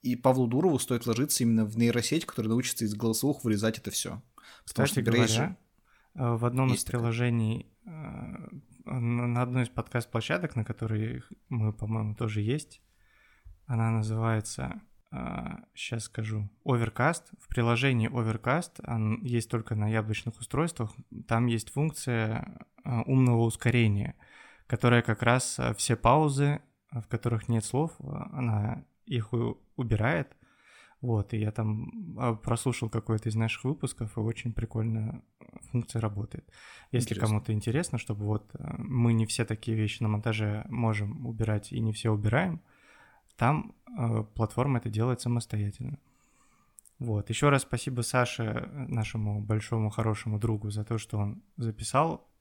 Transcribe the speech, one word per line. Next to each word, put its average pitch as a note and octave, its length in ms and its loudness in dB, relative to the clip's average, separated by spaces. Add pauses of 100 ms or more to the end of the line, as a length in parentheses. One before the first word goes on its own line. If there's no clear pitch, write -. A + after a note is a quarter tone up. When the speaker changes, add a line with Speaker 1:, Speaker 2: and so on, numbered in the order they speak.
Speaker 1:
и B2 140 -2
Павлу B2+ 320 4
Дурову C#3 320 4
стоит A#2+ 260 -2
вложиться A#2+ 380 2
именно A2+ 220 6
в G#2+ 120 -6
нейросеть, A#2+ 480 2
которая A2 240 -4
научится A#2+ 360 0
из G#2 100 -2
голосовых A2+ 480 0
вырезать A2 340 2
это - 140 -10
все. - 320 -6 (420)
Потому C3+ 220 2
Speaker 2:
Кстати - 20 2
Speaker 1:
что C3 140 0
Грей A2+ 240 4
же A2 80 2
Speaker 2:
говоря, D#3 220 0 (580)
э, A#2+ 220 0
в A#2 80 0
одном B2+ 240 2
из - 40 4
Speaker 1:
есть - 140 -2
такое. A#2+ 140 -2
Speaker 2:
приложений, A#2 680 0 (180)
э, G#3+ 40 -16 (960)
на, A#2+ 440 0
на A#2+ 160 2
одной B2 200 0
из A#2 60 -4
подкаст-площадок, B2+ 840 -2
на A2+ 100 0
которой A2 580 -4 (260)
мы, A2 220 0
по-моему, A2 440 -4
тоже G#2+ 260 -2
есть, B2+ 400 -4 (840)
она A2+ 240 0
называется, A2+ 920 -2 (300)
э, - 60 -10 (580)
щас - 300 -6
скажу, G#2+ 440 -6 (160)
Overcast. B2 580 2 (160)
В - 80 -20
приложении A#2 640 2
Overcast, B2 760 -2
он A2 380 0
есть A#2+ 260 -2
только A2+ 260 -2
на G#2 120 0
яблочных A2 520 -2
устройствах, B2+ 540 -4 (340)
там A2+ 180 2
есть A2+ 240 -2
функция, A#2+ 960 -2 (180)
э, A#2 220 -2
умного B2 380 6
ускорения, A2+ 720 2 (520)
которая A#2+ 360 6
как - 180 0
раз, B2 380 2
э, B2 160 0
все - 200 2
паузы, C#3+ 680 4 (300)
э, B2 100 -6
в - 60 -14
которых A#2 420 -2
нет A2+ 140 2
слов, D#3 360 0
э, - 40 -14 (300)
она A2+ 500 -2 (220)
их A#2 280 -4
у-, A#2 240 -2 (180)
убирает. A#2+ 600 0 (640)
Вот, A2+ 320 0
и A2+ 40 -2
я G#2+ 140 0
там, A2+ 680 -4
э, A#2+ 160 0
прослушал A#2 540 -2
какой-то A2+ 400 -2
из G#2+ 60 -2
наших A2+ 280 -2
выпусков, B2+ 540 -4
и - 20 -4
очень A2+ 340 -4
прикольная A2 680 -4 (500)
функция A#2+ 280 -2
работает. G#2+ 480 -4 (440)
Если A#2 220 0
Speaker 1:
Интересно. G#2+ 140 0
Speaker 2:
кому-то G#2+ 260 2
интересно, A#2+ 440 0
чтобы G#2 280 -6
вот, G#2 280 -2
э, - 240 -8
мы A#2+ 360 4
не A2+ 120 4
все - 180 -2
такие A2 320 -2
вещи G#2+ 280 0
на G#2+ 60 2
монтаже G#2+ 600 0
можем A2+ 560 -2
убирать A2 480 -2
и A#2+ 60 -4
не A2 120 0
все A2 200 0
убираем, B2 500 2 (760)
там, D3 380 0 (240)
э, A2+ 260 0 (120)
платформа B2 420 0
это A#2 120 -4
делает A#2 320 0
самостоятельно. A#2+ 760 -4 (1040)
Вот. A2 300 -2
Еще C#3+ 200 4
раз C#3 140 6
спасибо B2 400 -4
Саше, B2 400 0
э, A2+ 440 -4
нашему G#2+ 540 -2
большому G#2+ 480 0
хорошему A2 480 -2
другу, G#2+ 320 -2
за G#2+ 140 -4
то, A2+ 160 -2
что - 180 -6
он G#2 240 -2 (160)
записал C3 720 0 (120)